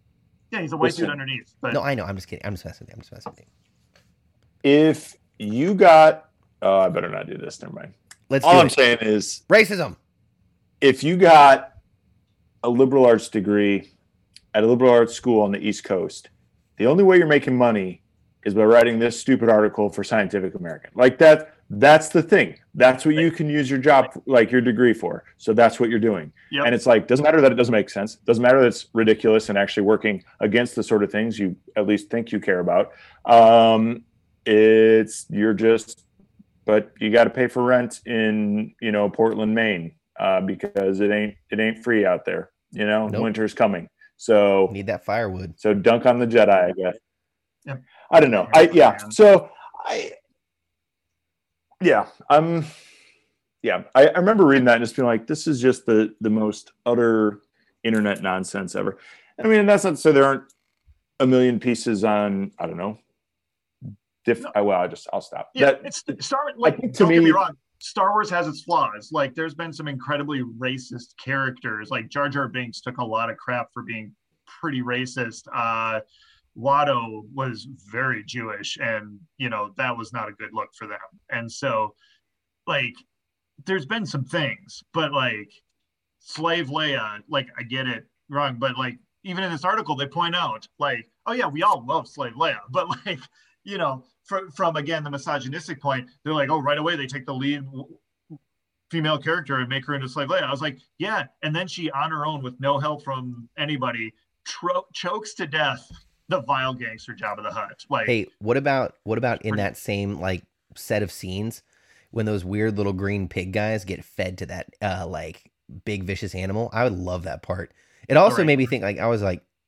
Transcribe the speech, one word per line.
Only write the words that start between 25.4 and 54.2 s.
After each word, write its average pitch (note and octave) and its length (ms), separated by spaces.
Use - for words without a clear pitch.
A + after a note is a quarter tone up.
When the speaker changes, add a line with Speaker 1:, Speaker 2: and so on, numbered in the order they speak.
Speaker 2:
that's A2+ 280
what A2+ 100
you're A#2 80
doing. G2 340
Speaker 1:
Yep. C#3+ 120
Speaker 2:
And A#2+ 100
it's A#2 120
like, A2+ 220
doesn't C3+ 160
matter D#3 160
that C3+ 100
it A#2 60
doesn't A#2+ 160
make G#2 180
sense. G2+ 240
Doesn't A#2 280
matter C3 180
that B2 80
it's - 260
ridiculous A2 540
and G2+ 100
actually G2+ 240
working G#2 400
against A2+ 360
the A2 80
sort G#2 180
of G2 80
things A2 300
you F#2 160
at G#2 140
least G#2 200
think A#2 220
you G#2+ 80
care F2+ 220
about. F2+ 320
Um, A2+ 800
it's, A2 840
you're G#2+ 260
just, A2+ 500
but G#2+ 360
you G#2+ 100
gotta A#2 200
pay B2 180
for B2 160
rent B2 420
in, G#2+ 760
you A2 120
know, G#2 180
Portland, A2 460
Maine, G2 360
uh, F#2+ 200
because F#2+ 600
it G#2 100
ain't, G#2 240
it G#2 80
ain't A2 240
free G#2+ 240
out F2+ 180
there. F2+ 260
You G#2+ 160
know, G#2+ 220
Speaker 3:
Nope. G#2 160
Speaker 2:
winter's G#2+ 300
coming. G2 340
So G2+ 540
Speaker 3:
Need G2 140
that G2 180
firewood. F#2+ 540
Speaker 2:
so G#2+ 160
dunk A2+ 320
on B2 140
the A#2+ 80
Jedi, A2 200
I F#2 240
guess. F#2 240
Speaker 1:
Yep. C3+ 180
Speaker 2:
I E3 80
don't C#3 100
know. G2 240
I, E3 180
yeah. C#3 300
Speaker 1:
Man. G#2+ 80
Speaker 2:
So G3 400
I, - 280
yeah, C#3 260
I'm, D#3+ 340
yeah. F2+ 200
I, C#3 140
I D#3 100
remember G3 280